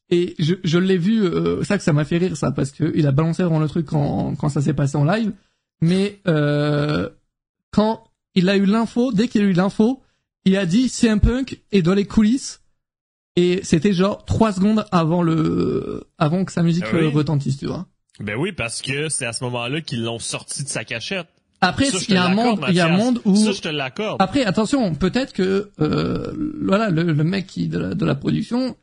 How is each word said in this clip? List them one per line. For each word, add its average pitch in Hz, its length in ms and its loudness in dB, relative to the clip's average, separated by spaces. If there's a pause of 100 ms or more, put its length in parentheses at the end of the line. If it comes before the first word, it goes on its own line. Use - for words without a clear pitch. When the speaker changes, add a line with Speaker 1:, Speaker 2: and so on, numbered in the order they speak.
Speaker 1:
et 175 300 0
je, 160 240 2
je 165 160 2
l'ai 190 200 4
vu, 208 260 2
euh, 170 400 0
ça 202 140 0
que - 60 -8
ça 170 80 2
m'a 147 120 2
fait 170 140 -2
rire, 175 180 -2
ça, 143 160 -2
parce 139 180 -2
que 156 260 -2
il 151 120 2
a 135 40 2
balancé 160 300 0
vraiment 160 160 2
le 156 100 0
truc 165 180 -4
quand, 147 500 -2
quand 156 120 -2
ça 143 140 -2
s'est 151 120 0
passé 143 220 -2
en 143 80 2
live, 208 280 0 (480)
mais, 190 480 0
euh, 147 800 0 (640)
quand 220 320 0 (300)
il 180 140 2
a 202 80 2
eu 196 100 2
l'info, 233 460 0
dès 220 160 2
qu'il 214 140 0
a - 20 2
eu 196 80 2
l'info, 202 500 0 (420)
il 190 120 4
a 196 100 0
dit, « 226 220 2
C - 200 0
M 214 120 2
Punk 254 400 0 (120)
est 196 100 4
dans 175 120 4
les 202 100 2
coulisses », 214 580 0 (760)
et 180 260 2
c'était 202 280 2
genre 190 320 0
trois 220 280 2
secondes 208 400 2
avant 170 300 2
le, - 840 -2 (140)
avant 175 260 0
que - 80 -8
sa 170 100 -2
musique, 165 240 0
Speaker 2:
Ah - 80 -4
oui. 165 120 2
Speaker 1:
euh, - 40 2
retentisse, 143 480 -2
tu - 80 -10
vois. - 200 -8 (320)
Speaker 2:
Ben 104 200 -8
oui, 185 140 -6
parce 117 280 -8
que 143 300 -6
c'est 135 160 -4
à 113 80 -6
ce 127 100 -6
moment-là 123 380 -6
qu'ils 117 200 -6
l'ont 117 160 -4
sorti - 460 -10
de 135 60 -16
sa 113 140 -6
cachette. 165 420 -8 (340)
Speaker 1:
Après, 190 260 2
Speaker 2:
Ça, 240 120 0
je - 100 -6
Speaker 1:
il 196 60 2
y - 20 4
a 180 60 4
Speaker 2:
te 180 40 2
Speaker 1:
un 185 80 2
Speaker 2:
l'accorde, 220 260 2
Speaker 1:
monde, 139 100 -4
il 170 40 4
y 175 60 4
a 170 60 4
un 160 40 2
Speaker 2:
Mathias. 190 140 4
Speaker 1:
monde 247 220 2
où 196 100 4
Speaker 2:
Ça, 214 160 4
je 190 80 -6
te 185 80 -6
l'accorde. 151 540 -4
Speaker 1:
Après, 254 240 0
attention, 208 480 0
peut-être 190 400 -2
que, 190 360 -2 (100)
euh, 151 520 -2 (300)
voilà, 214 260 0
le, 165 140 0 (100)
le 151 120 2
mec 190 220 -2
qui, 170 220 -4
de 165 100 -4
la, - 160 -4
de - 120 -2
la 147 80 2
production 233 680 -4